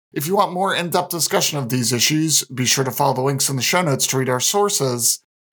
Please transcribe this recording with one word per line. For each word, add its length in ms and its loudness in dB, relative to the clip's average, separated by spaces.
If 120 -4
you 120 0
want 160 2
more 200 0
in-depth 360 0
discussion 500 0
of 80 -4
these 240 0
issues, 540 2
be 200 -4
sure 200 2
to 60 -4
follow 220 2
the 80 -4
links 280 0
in 80 -4
the 40 -4
show 200 2
notes 260 0
to 100 0
read 120 0
our 100 0
sources 840 0